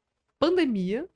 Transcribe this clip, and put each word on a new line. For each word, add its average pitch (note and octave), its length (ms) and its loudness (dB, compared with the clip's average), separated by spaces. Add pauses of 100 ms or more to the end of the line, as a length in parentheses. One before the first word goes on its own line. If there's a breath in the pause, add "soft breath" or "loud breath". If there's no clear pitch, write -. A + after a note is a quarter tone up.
(380)
pandemia, C4+ 760 0